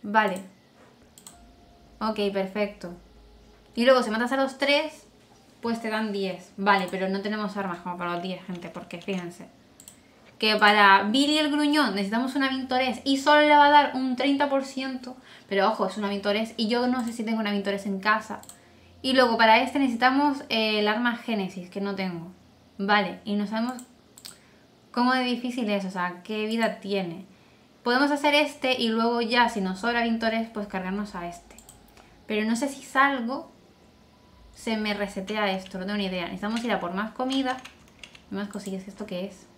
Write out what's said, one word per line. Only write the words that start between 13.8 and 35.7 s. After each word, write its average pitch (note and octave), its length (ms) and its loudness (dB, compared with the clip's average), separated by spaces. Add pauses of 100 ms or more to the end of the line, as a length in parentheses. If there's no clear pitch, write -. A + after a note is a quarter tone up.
un C4 200 -2
treinta C#4 320 2
por C4+ 160 0
ciento. C4 540 -10 (320)
Pero G3 180 2
ojo, G3+ 200 0
es F#3+ 100 -6
una G#3 100 -4
Vintores G3+ 480 -2
y A3 140 -2
yo A#3+ 180 2
no B3 160 0
sé A3+ 80 -6
si A3 140 -6
tengo A3 160 -2
una G#3 100 -2
Vintores G3 340 -2
en G3 140 -4
casa. G#3+ 420 -2 (600)
Y C4 100 -2
luego B3 260 6
para A3+ 240 8
este C4 160 -2
necesitamos, C4+ 680 2
eh, A3 320 0
el G#3 80 2
arma A#3 300 0
Génesis, F#3+ 520 -6
que G3 120 -8
no G3+ 140 -4
tengo. F3+ 360 -6 (460)
Vale, G3 480 0
y G3+ 80 -4
no G#3 120 -2
sabemos A3+ 280 -4 (1200)
cómo B3 200 2
de B3+ 120 0
difícil A#3+ 440 -2
es, G3+ 140 0
o F#3+ 80 -6
sea, F3+ 320 -6
qué G#3+ 220 -4
vida A3 340 -2
tiene. F#3+ 460 -4 (580)
Podemos C4 260 2
hacer C#4+ 260 2
este C#4+ 460 0
y A#3 60 0
luego A3+ 320 0
ya, A#3 300 2
si G#3+ 100 -4
nos F#3+ 200 -4
sobra A#3+ 240 0
Vintores, A3+ 440 -2
pues G3+ 200 -8
cargarnos G3 480 -6
a F3 120 -8
este. - 220 -16 (800)
Pero G#3+ 180 0
no A#3 80 2
sé C4+ 120 -2
si - 160 -10
salgo, C4+ 680 0 (1000)
se A3+ 240 -6
me G#3+ 160 -2
resetea G3+ 560 -4
esto, F#3+ 300 -6